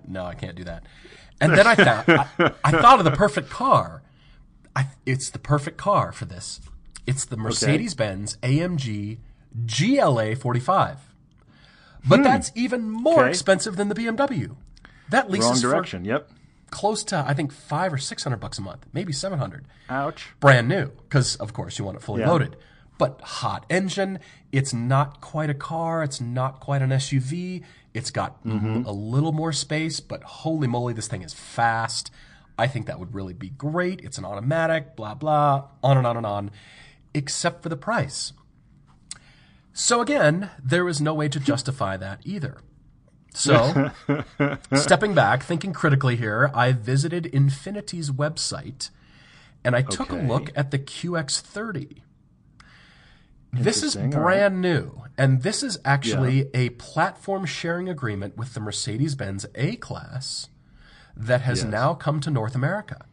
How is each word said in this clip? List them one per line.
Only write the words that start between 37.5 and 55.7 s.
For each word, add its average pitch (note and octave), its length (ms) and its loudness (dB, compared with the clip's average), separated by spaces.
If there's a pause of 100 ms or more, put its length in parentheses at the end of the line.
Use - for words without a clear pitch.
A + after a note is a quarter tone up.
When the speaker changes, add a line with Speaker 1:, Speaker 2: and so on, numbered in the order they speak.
Speaker 1:
for E3+ 60 -8
the E3 80 -4
price. - 560 -4 (1400)
So - 280 2
again, F#3+ 500 2 (120)
there E3+ 220 2
was E3+ 160 -2
no D3+ 140 0
way D3+ 140 0
to C#3+ 120 -4
justify C3+ 560 -2
that F#2+ 280 -10
either. F3+ 340 -8 (720)
So, C#3 580 4 (480)
Speaker 2:
<laughs> C#3+ 360 0
Speaker 1:
stepping F#3 400 4
back, B2 280 4
thinking F3 300 -4
critically C3+ 440 2
here, A2+ 380 2
I B2 180 4
visited C#3 540 -2
Infinity's E3 840 -2
website, C3+ 800 -6 (720)
and B2 100 2
I B2 80 4
took - 280 -4
a - 60 -4
Speaker 2:
Okay. E3+ 100 -2
Speaker 1:
look B2+ 280 0
at C#3+ 160 -2
the - 80 -2
Q E3+ 380 -6
X D#3 240 -4
thirty. G#3 600 -10 (1500)
This C3 320 0
is D4+ 100 -2
Speaker 2:
Interesting, C#3+ 200 -2
all D3 120 2
right. F#3 100 4
Speaker 1:
brand G3 240 2
new, E3+ 420 0 (140)
and C3 260 4
this - 200 -2
is B3 220 -6